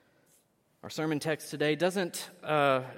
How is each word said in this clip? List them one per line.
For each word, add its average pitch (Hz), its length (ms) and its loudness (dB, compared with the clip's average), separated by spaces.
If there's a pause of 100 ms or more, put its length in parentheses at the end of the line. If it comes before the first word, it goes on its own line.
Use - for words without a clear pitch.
(840)
Our 104 80 -10
sermon 156 260 -2
text 151 320 -4
today 151 240 2
doesn't, 175 560 -2 (140)
uh, 143 380 4 (160)